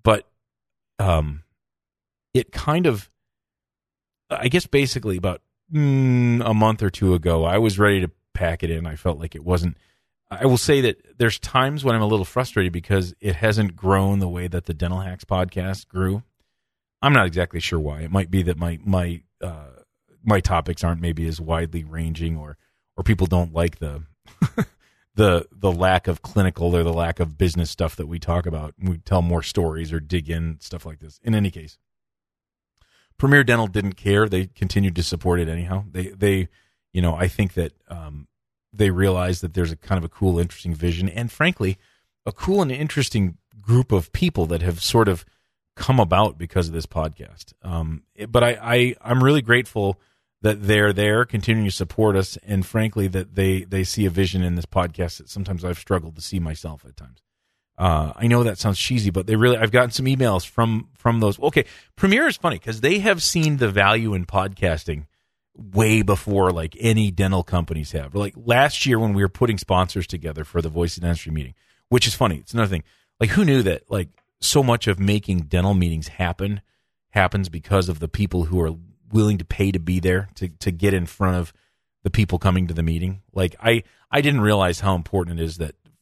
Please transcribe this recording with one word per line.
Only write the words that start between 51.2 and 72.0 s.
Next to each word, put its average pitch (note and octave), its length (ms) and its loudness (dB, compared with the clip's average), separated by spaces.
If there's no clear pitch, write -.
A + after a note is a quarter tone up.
continuing A2 440 0
to F#2 60 -4
support G2+ 420 0
us, F#2+ 300 -2
and G2 180 0
frankly, A2 440 -2
that F#2 260 -6
they, F#2+ 300 0
they F#2+ 200 -2
see G2+ 220 -2
a F#2 40 2
vision F#2 320 0
in F2 120 0
this F2 120 -4
podcast F2 520 -4
that - 100 -20
sometimes F#2 360 -8
I've F2+ 140 -6
struggled D#2+ 380 -4
to D#2+ 60 -18
see - 160 -6
myself D#2 480 -8
at B1 100 -20
times. B1 260 -20
Uh, D#2 400 0
I A2+ 100 -2
know A#2+ 160 4
that A2+ 160 -2
sounds G2+ 200 -2
cheesy, G#2+ 320 0
but F2+ 160 -2
they A2 100 0
really, A#2+ 200 4
I've A2 160 0
gotten B2 180 4
some C3 160 -4
emails C3 400 0
from, A2+ 480 -2
from A#2 260 0
those. G#2 180 0
Okay, D3 260 2
Premier A3 300 4
is A#3 100 -2
funny D3 220 -2
'cause A2 220 -8
they D#3+ 200 2
have G3 220 0
seen D#3 340 0
the B2 120 2
value G#2 460 2
in F2+ 120 -2
podcasting E2+ 800 -2
way A2 460 2
before, G2 500 2
like, D#2+ 260 -6
any A2 320 2
dental F#2 320 0
companies E2 480 -4
have. C#2+ 240 -8
Like, G2+ 220 -4
last A#2+ 500 0
year A#2+ 120 4
when A2 160 2
we G2 80 2
were G2 60 4
putting A2+ 300 0
sponsors F#2 480 0
together D#2 380 -8
for - 180 -4
the D#2+ 60 -2
Voice E2 280 -2
of E2+ 60 -10
Dentistry E2+ 300 -2
meeting, D2 220 -6
which A#2+ 180 4